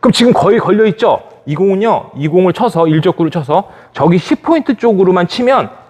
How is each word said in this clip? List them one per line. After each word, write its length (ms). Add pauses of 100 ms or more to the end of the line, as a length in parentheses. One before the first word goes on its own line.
그럼 120
지금 200
거의 260
걸려있죠? 600 (260)
이 80
공은요, 600
이 100
공을 260
쳐서, 360
일 140
적구를 280
쳐서 400 (220)
저기 260
십 240
포인트 340
쪽으로만 520
치면 420 (200)